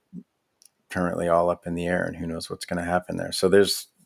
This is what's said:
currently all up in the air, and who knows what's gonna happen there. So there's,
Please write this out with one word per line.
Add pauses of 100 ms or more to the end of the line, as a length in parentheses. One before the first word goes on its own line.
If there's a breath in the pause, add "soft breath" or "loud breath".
(920)
currently
all
up
in
the
air,
and
who
knows
what's
gonna
happen
there.
So
there's, (180)